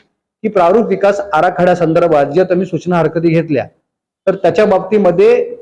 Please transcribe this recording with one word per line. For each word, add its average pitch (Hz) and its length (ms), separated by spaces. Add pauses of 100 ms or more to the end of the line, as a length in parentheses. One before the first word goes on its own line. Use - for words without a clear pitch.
(420)
की, 220 60
प्रारूप 196 380
विकास 196 340
आराखड्यासंदर्भात 170 1040
ज्या 147 180
तुम्ही 180 220
सूचना 175 320
हरकती 165 320
घेतल्या, 160 380 (600)
तर 185 80
त्याच्या 190 300
बाबतीमध्ये 196 960